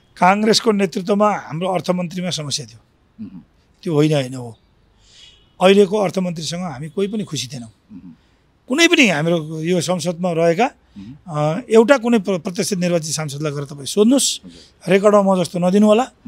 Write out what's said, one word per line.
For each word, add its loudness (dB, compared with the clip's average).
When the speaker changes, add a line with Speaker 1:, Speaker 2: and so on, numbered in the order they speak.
Speaker 1:
काङ्ग्रेसको 2
नेतृत्वमा 0
हाम्रो -6
अर्थमन्त्रीमा -4
समस्या -8
थियो। -20
Speaker 2:
उम्। -14
Speaker 1:
त्यो -4
होइन, 4
होइन -2
हो। -14
अहिलेको 4
अर्थमन्त्रीसँग -4
हामी -10
कोही -4
पनि -6
खुसी -8
थिएनौँ। -14
Speaker 2:
उम्। -18
Speaker 1:
कुनै 2
पनि 4
हाम्रो -2
यो 0
संसदमा -4
रहेका, 2
Speaker 2:
उम्। -18
Speaker 1:
अ, -2
एउटा 6
कुनै 0
प्र-, -2
प्रत्यक्ष -6
निर्वाचित -2
सांसदलाई -6
गएर -8
तपाईँ -14
सोध्नुहोस्, 2
Speaker 2:
हजुर। -6
Speaker 1:
रेकर्डमा 6
म 2
जस्तो -6
नदिनु 4
होला। 4